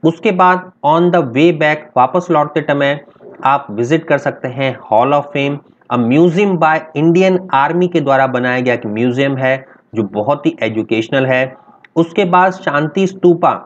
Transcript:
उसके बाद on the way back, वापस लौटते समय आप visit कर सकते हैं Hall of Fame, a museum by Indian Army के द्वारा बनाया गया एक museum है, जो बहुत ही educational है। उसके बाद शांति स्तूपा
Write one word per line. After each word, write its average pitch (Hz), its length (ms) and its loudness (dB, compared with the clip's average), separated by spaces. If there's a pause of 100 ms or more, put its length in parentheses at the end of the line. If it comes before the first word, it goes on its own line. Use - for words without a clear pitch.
उसके 165 300 0
बाद 180 380 2 (160)
on 165 260 2
the 175 160 2
way 147 240 2
back, 151 260 0 (180)
वापस 135 340 0
लौटते 147 300 0
समय 143 400 -2 (440)
आप 139 260 0
visit 120 340 -2
कर 143 140 0
सकते 135 300 -6
हैं 127 340 -4
Hall 123 320 2
of 143 100 0 (120)
Fame, 143 200 -2 (340)
a 123 100 -2
museum 165 580 2
by 160 180 2 (200)
Indian 180 420 2 (180)
Army 165 360 0
के 170 80 0
द्वारा 135 260 2
बनाया 127 340 -2
गया 123 140 0
एक 113 120 -6
museum 123 500 -2
है, 131 280 -2 (300)
जो 110 80 -2
बहुत 107 440 -2
ही - 160 -2
educational 113 640 -2
है। 131 300 -2 (400)
उसके 165 280 0
बाद 180 280 2
शांति 156 540 -2
स्तूपा 175 460 2 (140)